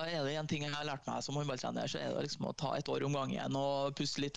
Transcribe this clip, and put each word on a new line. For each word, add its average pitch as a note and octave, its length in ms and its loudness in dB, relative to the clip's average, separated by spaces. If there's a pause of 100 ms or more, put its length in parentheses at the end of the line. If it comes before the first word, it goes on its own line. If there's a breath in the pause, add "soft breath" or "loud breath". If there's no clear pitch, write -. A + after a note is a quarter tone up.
(100)
er D#3+ 160 2
det C#3 80 2
en D#3 160 -2
ting D3 140 2
jeg D3 100 -2
har D3 80 0
lært D3 240 -2
meg A#2+ 160 -2
som C3+ 160 -2
håndballtrener, B2+ 480 0
så C3 160 -2
er C3 80 0
det B2+ 160 0
liksom C3 240 -2
å - 80 -4
ta C3 160 0
et C#3+ 160 -2
år C3+ 160 2
om C#3+ 80 2
gangen C3 400 0
og C#3 400 2
puste C#3+ 240 0
litt, C#3 180 0